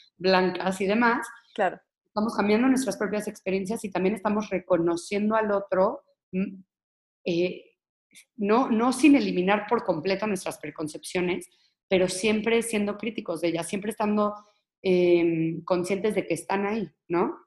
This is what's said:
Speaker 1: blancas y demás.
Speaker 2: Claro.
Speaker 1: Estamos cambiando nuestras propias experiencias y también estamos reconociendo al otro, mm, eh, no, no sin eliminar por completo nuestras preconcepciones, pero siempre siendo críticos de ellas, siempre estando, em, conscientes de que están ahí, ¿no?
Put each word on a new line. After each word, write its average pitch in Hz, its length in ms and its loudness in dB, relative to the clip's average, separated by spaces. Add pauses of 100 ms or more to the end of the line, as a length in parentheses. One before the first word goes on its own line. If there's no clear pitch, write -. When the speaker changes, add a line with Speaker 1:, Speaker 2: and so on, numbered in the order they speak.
(180)
Speaker 1:
blancas 185 600 0
y 196 60 0
demás. 233 420 2 (260)
Speaker 2:
Claro. 185 240 0 (280)
Speaker 1:
Estamos 214 300 -4
cambiando 214 340 4
nuestras - 280 0
propias 208 300 -4
experiencias 196 560 -4
y 196 80 -8
también 185 240 0
estamos 214 340 -2
reconociendo 180 840 0
al 220 160 2
otro, 196 520 0 (280)
mm, 190 320 -4 (640)
eh, 180 400 -2 (720)
no, 220 320 2
no 233 240 2
sin 285 220 6
eliminar 202 540 2
por 226 140 0
completo 190 440 -2
nuestras 180 320 -4
preconcepciones, 165 880 -6 (400)
pero 185 200 4
siempre 220 540 0
siendo 208 340 -2
críticos 208 440 -6
de 175 80 0
ellas, 165 180 -4
siempre 208 240 -6
estando, 208 420 0 (480)
em, 175 840 2
conscientes 190 500 -2
de 190 120 -2
que - 60 -2
están 196 320 -2
ahí, 202 240 -4 (200)
¿no? 196 380 0